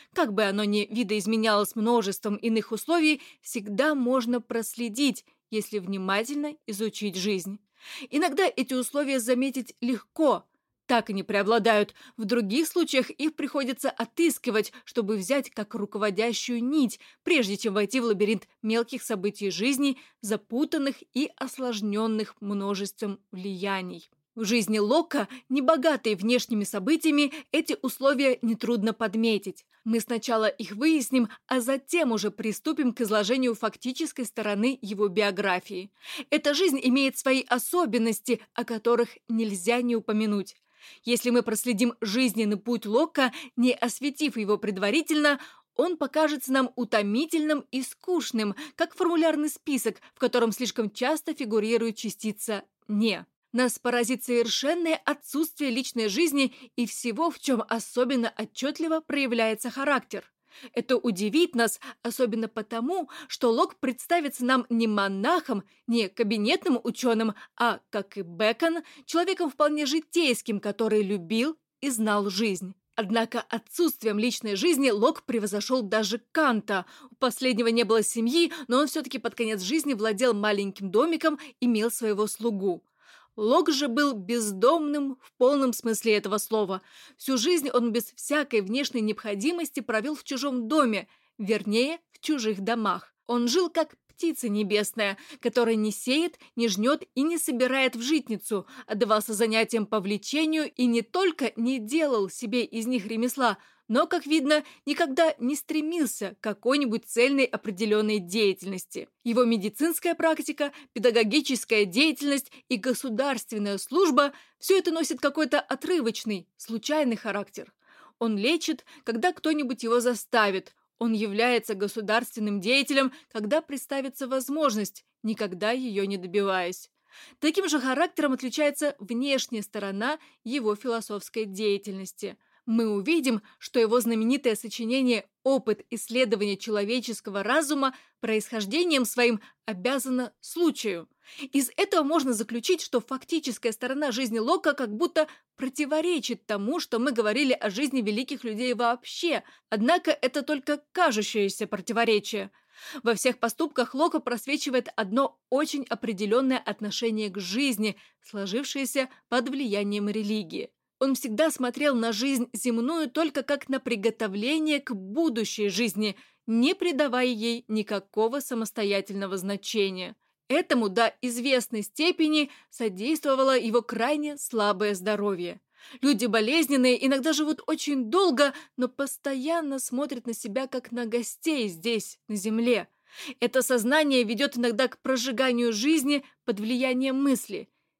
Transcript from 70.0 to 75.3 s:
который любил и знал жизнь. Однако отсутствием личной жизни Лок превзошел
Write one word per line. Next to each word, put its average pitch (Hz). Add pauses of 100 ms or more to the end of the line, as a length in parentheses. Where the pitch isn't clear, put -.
который 214
любил 208 (240)
и 277
знал 214
жизнь. 190 (220)
Однако 226
отсутствием 226
личной 220
жизни 269
Лок 226
превзошел 214